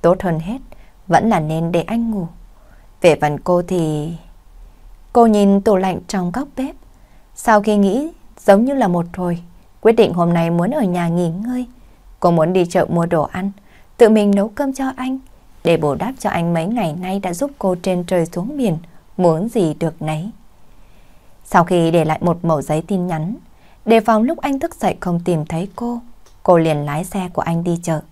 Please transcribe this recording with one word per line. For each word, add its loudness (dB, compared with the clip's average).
Tốt 2
hơn -2
hết, -8
vẫn 2
là 2
nên -4
để 0
anh -4
ngủ. -4
Về 6
phần -2
cô 0
thì... -4
Cô 6
nhìn 4
tủ 2
lạnh -2
trong -4
góc -8
bếp. -8
Sau 2
khi 0
nghĩ, 2
giống 6
như -2
là 2
một 0
hồi, -4
quyết 4
định 4
hôm 2
nay 0
muốn 0
ở 0
nhà 0
nghỉ 0
ngơi. -6
Cô 2
muốn 2
đi 2
chợ 0
mua 0
đồ 0
ăn, -6
tự 8
mình 4
nấu 2
cơm -4
cho -6
anh, -6
để 4
bù 0
đắp -4
cho -4
anh -2
mấy -2
ngày -4
nay -6
đã -6
giúp -6
cô 0
trên -2
trời 0
xuống -8
biển, -2
muốn 2
gì 0
được -6
nấy. -6
Sau 2
khi 2
để 2
lại -2
một 0
mẩu 0
giấy -2
tin -2
nhắn, -6
đề 6
phòng 2
lúc -2
anh -4
thức -6
dậy -4
không -2
tìm -2
thấy -6
cô, -8
cô 6
liền 2
lái -6
xe -6
của -4
anh -2
đi -2
chợ. -4